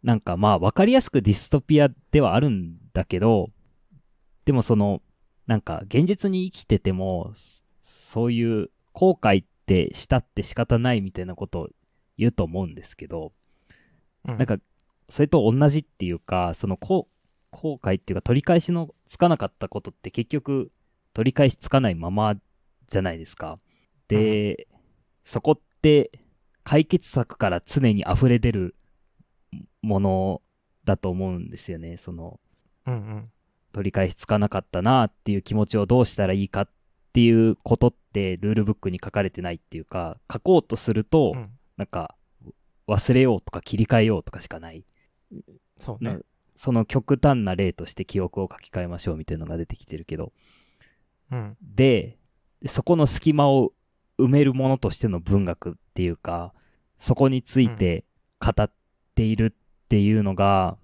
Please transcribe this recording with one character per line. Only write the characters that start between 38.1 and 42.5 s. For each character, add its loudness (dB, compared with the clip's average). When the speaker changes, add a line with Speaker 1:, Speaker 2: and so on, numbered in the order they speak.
Speaker 1:
て -4
ル -2
ー 0
ル 2
ブ 0
ッ 0
ク -6
に -8
書 -12
か -2
れ -2
て -14
な -8
い -10
っ -16
て -16
い -10
う -14
か、 -8
書 -10
こ 4
う 2
と -8
す -4
る 0
と、 2
Speaker 2:
う -12
ん。 -16
Speaker 1:
な -6
ん -10
か、 -12